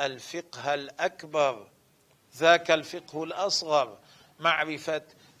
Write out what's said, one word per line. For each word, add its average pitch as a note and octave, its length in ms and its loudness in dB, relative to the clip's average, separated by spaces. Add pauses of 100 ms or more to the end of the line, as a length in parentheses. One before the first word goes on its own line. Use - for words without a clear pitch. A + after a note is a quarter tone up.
الفقه C#3 720 -6
الأكبر، C#3+ 920 -2 (680)
ذاك E3+ 340 6
الفقه D#3+ 540 -2
الأصغر، D#3 760 0 (420)
معرفة D#3 640 -2 (380)